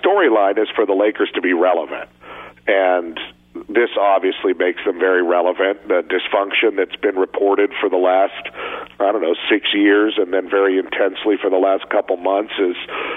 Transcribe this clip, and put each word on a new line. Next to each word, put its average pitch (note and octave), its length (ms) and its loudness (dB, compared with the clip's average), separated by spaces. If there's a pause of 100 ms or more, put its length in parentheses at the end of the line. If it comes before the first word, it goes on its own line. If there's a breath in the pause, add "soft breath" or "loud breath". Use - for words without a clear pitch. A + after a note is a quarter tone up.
storyline A2+ 600 2
is G#2 120 -2
for A2 120 0
the G2 80 0
Lakers G#2 400 0
to G#2 80 -6
be F#2 100 0
relevant. E2+ 560 0 (580 loud breath)
And F2+ 520 0 (500)
this A#2 220 2 (100)
obviously F#2+ 540 2
makes F2+ 320 -2
them F2+ 120 -2
very F#2 240 2
relevant. F2+ 640 0
The F2+ 160 0
dysfunction G2 760 0
that's F#2+ 200 -2
been G2+ 200 -2
reported G2 600 0
for G2+ 120 -2
the F#2 80 0
last, F#2 500 0 (500 loud breath)
I G2+ 140 0
don't A2 80 -2
know, E2 140 0 (160)
six G#2 240 0
years G2+ 420 4
and F#2 160 -2
then F#2 160 -2
very G2 300 2
intensely F#2+ 580 -2
for G2 140 -2
the F#2 80 2
last F#2+ 320 2
couple G2 260 0
months G2 420 -2
is F2+ 180 0 (400 loud breath)